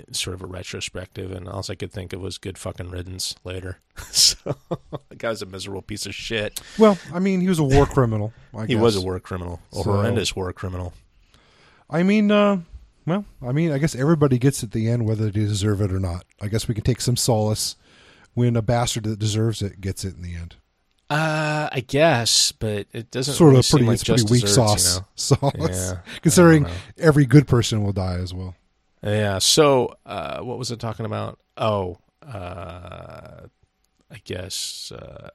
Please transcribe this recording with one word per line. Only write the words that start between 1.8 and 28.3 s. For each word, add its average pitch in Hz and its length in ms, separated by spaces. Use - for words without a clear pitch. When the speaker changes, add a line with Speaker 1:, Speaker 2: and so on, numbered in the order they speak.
Speaker 1:
think 95 220
of 95 80
was 92 160
good 95 220
fucking 90 320
riddance 90 520
later. 92 360
<laughs> - 160
So, - 420
the 127 80
guy's 113 240
a 104 60
miserable 95 340
piece - 240
of 101 100
shit. 110 460
Speaker 2:
Well, 208 200
I 175 40
mean, 185 220
he 185 80
was 175 100
a 156 60
war 139 220
criminal, 110 480
I 107 120
Speaker 1:
He 120 100
was 110 200
a - 20
Speaker 2:
guess. 92 80
Speaker 1:
war 92 120
criminal, 87 420
a 90 40
Speaker 2:
So, 98 80
Speaker 1:
horrendous 104 520
war 92 160
criminal. 90 400
Speaker 2:
I 165 140
mean, 208 280
uh, 208 280
well, 202 180
I 123 100
mean, 156 200
I 139 60
guess - 160
everybody 143 440
gets 135 240
at 107 100
the 113 180
end 120 160
whether 110 240
they 101 100
deserve 104 400
it 98 120
or 95 80
not. 90 260
I 101 60
guess 110 200
we 120 60
can 101 100
take 123 160
some 123 160
solace 107 600
when 120 220
a 113 60
bastard 120 420
that 107 140
deserves 107 440
it 98 180
gets 95 240
it 92 120
in 87 60
the 87 120
end. 85 220
Speaker 1:
Uh, 151 640
I 127 160
guess, 139 640
but 104 420
it 117 200
doesn't 131 220
Speaker 2:
Sort 165 160
of - 20
Speaker 1:
really 127 100
seem - 160
Speaker 2:
pretty, 120 80
Speaker 1:
like 107 80
Speaker 2:
it's - 100
pretty 117 180
Speaker 1:
just 107 100
Speaker 2:
weak 123 100
Speaker 1:
desserts, 107 400
Speaker 2:
sauce, 87 140
Speaker 1:
you 92 40
know? 101 100
Speaker 2:
<laughs> - 40
sauce, - 420
Speaker 1:
Yeah, - 100
I 92 40
don't - 280
Speaker 2:
considering 165 420
Speaker 1:
know. - 60
Speaker 2:
every 147 280
good 135 200
person 110 380
will 98 80
die 92 240
as 90 180